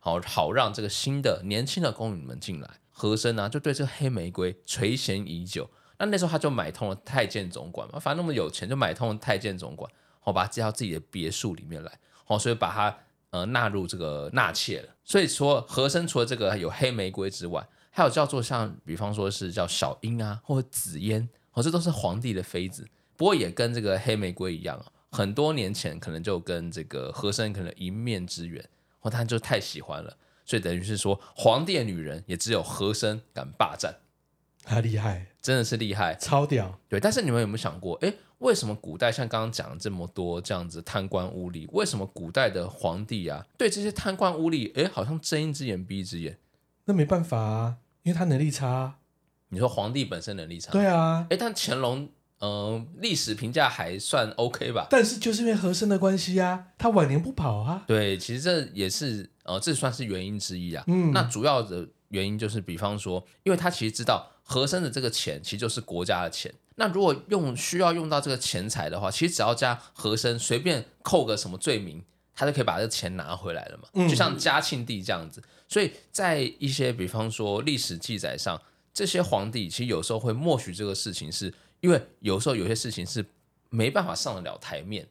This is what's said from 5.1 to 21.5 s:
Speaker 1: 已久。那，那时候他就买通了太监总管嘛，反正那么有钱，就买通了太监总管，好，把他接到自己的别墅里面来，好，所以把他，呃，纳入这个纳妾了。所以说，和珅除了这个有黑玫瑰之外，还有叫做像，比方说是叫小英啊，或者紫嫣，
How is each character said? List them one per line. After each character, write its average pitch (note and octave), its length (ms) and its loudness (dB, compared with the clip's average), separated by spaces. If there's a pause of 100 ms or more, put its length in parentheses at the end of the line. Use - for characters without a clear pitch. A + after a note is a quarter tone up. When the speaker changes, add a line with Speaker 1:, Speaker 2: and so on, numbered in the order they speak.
Speaker 1:
已 E2+ 200 -8
久。 F2+ 240 -6 (300)
那， G3 80 0
那 G#3 100 2
时 F3+ 80 4
候 E3 60 4
他 D#3+ 80 2
就 D#3 100 2
买 G2+ 220 0
通 G#2 180 -4
了 F#2+ 60 -2 (100)
太 B2+ 220 2
监 F#2+ 240 -4
总 D#2 220 -12
管 - 200 -8
嘛， C#3+ 60 -10
反 D3+ 160 0
正 F3 100 -2
那 - 20 -2
么 D#3+ 60 -2
有 G2 160 0
钱， F2+ 200 -6
就 C3 80 -2
买 G2+ 180 2
通 A#2+ 140 0
了 G#2+ 80 0
太 G#2 200 0
监 G2 220 -4
总 C#2+ 160 -10
管， - 160 -12 (300)
好， - 120 -2
把 F2+ 120 4
他 F#2+ 40 -4
接 - 120 -6
到 A2 100 2
自 G#2+ 140 -4
己 F#2+ 80 -2
的 D#2 80 -4 (100)
别 E2 180 -2
墅 F2 280 -4
里 C2+ 80 -16
面 D#2 180 -10
来， E2 80 -12 (340)
好， G#2+ 140 2
所 A#2 140 2
以 - 20 4
把 G2+ 180 0
他， G#2 240 2 (340)
呃， F2+ 160 -2
纳 A#2+ 220 2
入 G2 160 -2
这 F2 140 -6
个 D2+ 340 -6
纳 A2+ 200 4
妾 - 300 -4
了。 - 60 -18 (160)
所 - 160 4
以 F3 60 4
说， C#3+ 360 4
和 C3+ 260 2
珅 E3+ 180 0
除 B2+ 140 0
了 A#2 40 6
这 B2 120 -2
个 G#2+ 200 2
有 E2+ 140 -2
黑 B2+ 220 0
玫 G2 180 -2
瑰 F#2+ 180 -2
之 F2+ 200 -8
外， E2+ 180 -4 (240)
还 F3 140 4
有 D3 40 8
叫 D3+ 160 4
做 C#3 160 0
像， A2+ 320 -2 (120)
比 D#2+ 100 -6
方 G#2 180 -2
说 G#2 160 0
是 G2 220 -4
叫 F2+ 160 0
小 - 360 -2
英 A#2 200 -2
啊， G#2+ 220 -6
或 C3+ 180 0
者 B2+ 80 -6
紫 D#2+ 300 -6
嫣， A2 280 0 (260)